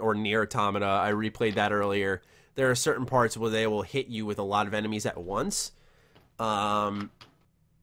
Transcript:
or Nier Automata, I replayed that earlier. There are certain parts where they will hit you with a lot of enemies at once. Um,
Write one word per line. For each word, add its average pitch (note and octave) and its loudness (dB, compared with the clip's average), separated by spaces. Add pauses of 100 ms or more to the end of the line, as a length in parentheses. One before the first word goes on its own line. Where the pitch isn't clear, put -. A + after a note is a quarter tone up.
or A2 2
Nier G#2+ 2
Automata, G2+ 0
I G2 2
replayed G#2+ 0
that G#2 2
earlier. G2+ 0 (320)
There C3 2
are B2 4
certain B2+ 0
parts A#2+ 2
where A2+ -2
they A2 2
will G#2+ 0
hit C3 -4
you A2 -6
with G#2 -4
a G#2 -4
lot G2+ 0
of G2+ -6
enemies G#2+ -2
at - -4
once. G2+ -4 (640)
Um, G#2 0 (720)